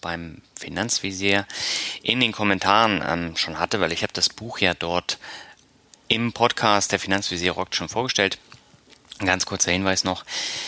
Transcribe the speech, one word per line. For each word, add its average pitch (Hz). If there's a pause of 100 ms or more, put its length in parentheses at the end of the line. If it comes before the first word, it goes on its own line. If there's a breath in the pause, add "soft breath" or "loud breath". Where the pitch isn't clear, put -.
beim 85 (180)
Finanzvisier 98 (560 loud breath)
in 117
den 117
Kommentaren, 101
ähm, 82
schon 80
hatte, 92
weil 82
ich 85
habe -
das -
Buch -
ja 90
dort 87 (880 loud breath)
im 113
Podcast 110
Der 98
Finanzvisier 90
rockt 87
schon 85
vorgestellt. 104 (800)
Ein 98
ganz 92
kurzer -
Hinweis 95
noch. 92 (420 loud breath)